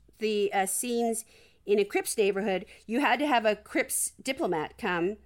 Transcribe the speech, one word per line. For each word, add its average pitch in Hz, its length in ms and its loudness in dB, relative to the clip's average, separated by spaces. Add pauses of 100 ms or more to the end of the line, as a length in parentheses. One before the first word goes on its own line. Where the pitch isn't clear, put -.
(180)
the, 208 360 0
uh, 196 100 2
scenes 233 600 -2 (400)
in 208 120 4
a 202 60 4
Crips 370 320 -2
neighborhood, 196 480 0 (220)
you 233 140 0
had 254 180 2
to 294 80 0
have 240 180 2
a 214 100 4
Crips - 580 -4 (100)
diplomat 214 560 -2
come, 180 480 -2